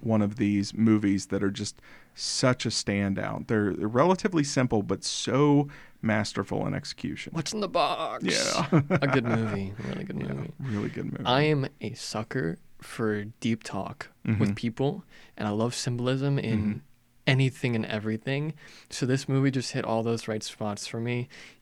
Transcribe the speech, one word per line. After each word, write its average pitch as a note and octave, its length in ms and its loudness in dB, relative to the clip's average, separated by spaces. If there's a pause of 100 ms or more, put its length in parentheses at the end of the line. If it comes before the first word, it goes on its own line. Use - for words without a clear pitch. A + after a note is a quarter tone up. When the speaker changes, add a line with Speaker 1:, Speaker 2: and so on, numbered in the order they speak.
Speaker 1:
one A2 200 2
of G2+ 140 0
these G2+ 380 2
movies G#2 540 4
that G2+ 140 0
are G2 80 2
just G#2 300 -8 (340)
such - 520 0
a - 20 0
standout. G2+ 800 -2
They're, G#2 240 2
they're G2+ 160 -2
relatively E3 560 4
simple, B2+ 380 2
but F#2+ 200 -2
so C#3+ 640 4 (340)
masterful G#2 640 0
in G2 80 -2
execution. - 580 -8
Speaker 2:
What's E3 220 -4
in G#3+ 60 -4
the G3 80 -2
box? C3 560 -2
Speaker 1:
Yeah. - 460 2
<laughs> D3 200 4
Speaker 2:
A D#3 180 2
good C3 160 4
movie. G#2+ 540 -2
A - 100 -6
really - 160 -6
good - 160 -6
Speaker 1:
Yeah, - 140 -6
Speaker 2:
movie. - 260 -8
Speaker 1:
really A2+ 300 -4
good - 160 -6
movie. - 180 -6
Speaker 2:
I B2+ 200 4
am D3 220 2 (140)
a - 140 -6
sucker - 640 -4 (240)
for G#2+ 420 -2 (160)
deep A2+ 240 0
talk - 460 -8 (140)
Speaker 1:
Mm-hmm. A2 160 2
Speaker 2:
with G#2 160 2
people, C3+ 480 -2 (340)
and G#2 100 -2
I - 40 0
love A2+ 220 0
symbolism C3 640 0
in A2 220 0
Speaker 1:
Mm-hmm. G#2 180 -2 (480)
Speaker 2:
anything C3 480 2
and A2+ 120 0
everything. A2 680 -2 (380)
So - 160 -2
this C3 200 0
movie C3+ 240 4
just B2+ 220 -2
hit C3 140 -2
all A2+ 160 0
those A2+ 260 -2
right A2 140 -2
spots - 440 -6
for A#2 140 -6
me. A#2+ 280 -2 (320)